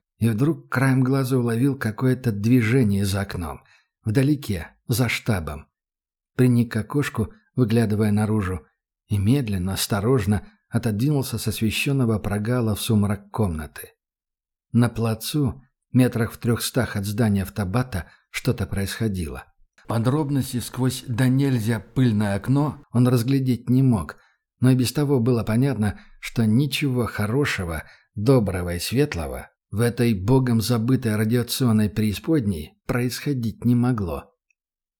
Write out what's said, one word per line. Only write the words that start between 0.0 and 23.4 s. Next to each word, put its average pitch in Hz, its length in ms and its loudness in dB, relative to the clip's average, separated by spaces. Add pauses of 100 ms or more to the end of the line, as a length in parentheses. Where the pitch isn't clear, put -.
и 110 100 0
вдруг 135 420 0
краем 131 320 2
глаза 131 360 0
уловил 120 400 0
какое-то 127 540 -2
движение 107 760 2
за 98 160 -2
окном, 85 400 -8 (420)
вдалеке, 131 720 -2 (120)
за 120 200 0
штабом. 78 600 -4 (680)
Приник 120 360 4
к - 60 -4
окошку, 117 560 -4 (220)
выглядывая 110 560 2
наружу, 104 540 0 (420)
и 104 100 -2
медленно, 101 560 0
осторожно 104 760 0 (220)
отодвинулся 120 680 -2
с - 100 -6
освещённого 113 720 0
прогала 110 560 -2
в - 60 -6
сумрак 104 500 0
комнаты. 80 580 -4 (800)
На 120 160 4
плацу, 117 760 -2 (300)
метрах 120 400 2
в - 60 -16
трёхстах 113 580 -2
от 101 100 -4
здания 104 380 0
автобата, 95 680 -4 (200)
что-то - 380 -4
происходило. 95 800 -4 (420)
Подробности 127 720 -2
сквозь 127 480 -4
"Да 127 200 0
нельзя" 127 520 2
пыльное 107 560 0
окно 135 480 -2 (100)
он 123 140 4
разглядеть 127 600 0